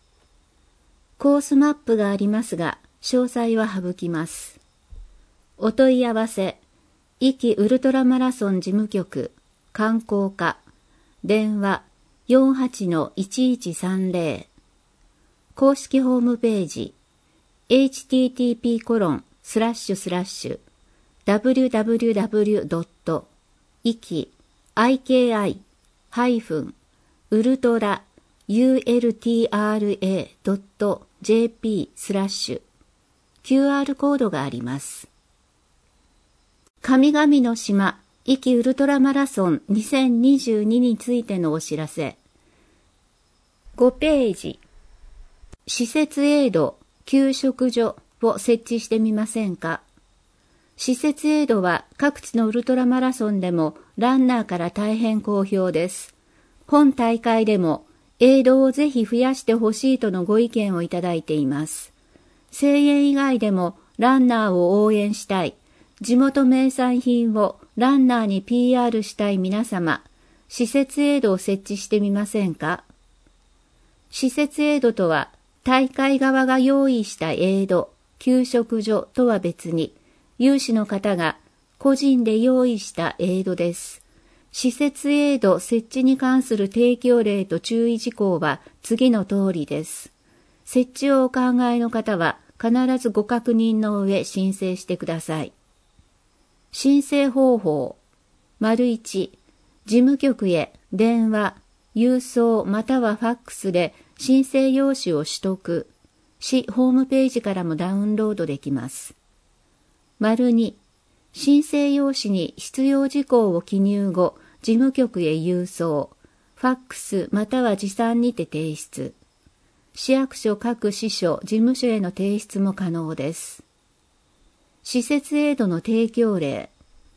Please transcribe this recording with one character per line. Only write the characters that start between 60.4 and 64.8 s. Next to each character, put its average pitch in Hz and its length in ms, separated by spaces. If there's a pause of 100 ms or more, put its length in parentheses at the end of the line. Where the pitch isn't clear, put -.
見 202 260
を 170 60
い 170 60
た 175 120
だ 175 140
い 160 100
て 151 100
い 147 120
ま 147 200
す。 - 260 (600)
声 285 320
援 285 260
以 277 60
外 269 240
で 214 100
も 180 260 (220)
ラ 254 200
ン 254 100
ナ 220 220
ー 180 40
を 185 300